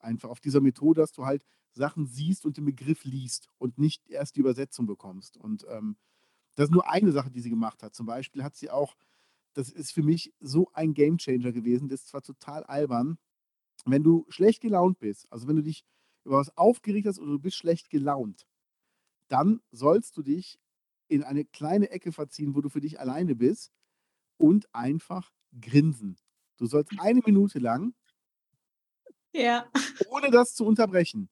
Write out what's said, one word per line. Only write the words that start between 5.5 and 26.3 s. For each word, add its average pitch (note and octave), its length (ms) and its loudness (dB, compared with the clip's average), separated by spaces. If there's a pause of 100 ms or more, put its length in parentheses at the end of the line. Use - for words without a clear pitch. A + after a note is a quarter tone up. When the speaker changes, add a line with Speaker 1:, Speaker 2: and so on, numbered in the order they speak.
Speaker 1:
ähm, G#2+ 280 -10 (600)
das C#3+ 100 2
ist D3 60 0
nur F3 180 4
eine F#3 220 2
Sache, C3+ 180 -2
die B2 100 -12
sie A#2 100 -8
gemacht A2+ 320 -4
hat. G#2+ 120 -18
Zum A2+ 120 -12
Beispiel C3 380 -10
hat D3 100 -12
sie D3+ 160 -16
auch, C#3 240 -4 (600)
das C3 160 -8
ist - 220 -14
für D#3+ 100 -2
mich D#3+ 380 0
so D3+ 320 0
ein D#3+ 220 -2
Gamechanger C#3 580 2
gewesen, A#2+ 360 -4
das C3 140 -10
ist - 60 -20
zwar C#3 140 -14
total C#3+ 420 -16
albern, C#3 540 -2 (680)
wenn C3+ 180 2
du E3 240 6
schlecht G#3+ 320 2
gelaunt F#3 380 2
bist, G#2 340 -8
also A#2 160 -12
wenn D#3 80 2
du D#3 60 2
dich D3+ 220 -8 (400)
über C#3 140 0
was C#3 180 -4
aufgeregt G#3 500 2
hast F#3+ 120 -4
oder D3 140 -8
du D3 60 -2
bist D#3+ 180 -6
schlecht E3 340 -4
gelaunt, C#3 560 -4 (840)
dann E3+ 320 2 (120)
sollst D3 440 2
du D#3+ 60 -10
dich D3+ 360 -6 (500)
in D3 160 2
eine C#3+ 200 -4
kleine F#3 460 -2
Ecke F3+ 220 -10
verziehen, D3 420 -8
wo C#3+ 60 0
du C#3+ 80 -4
für D3 120 -6
dich D3+ 200 -10
alleine C#3+ 340 -2
bist B2 380 -2 (680)
und F#3 360 4
einfach D#3 580 -6 (280)
grinsen. A#2+ 560 2 (400)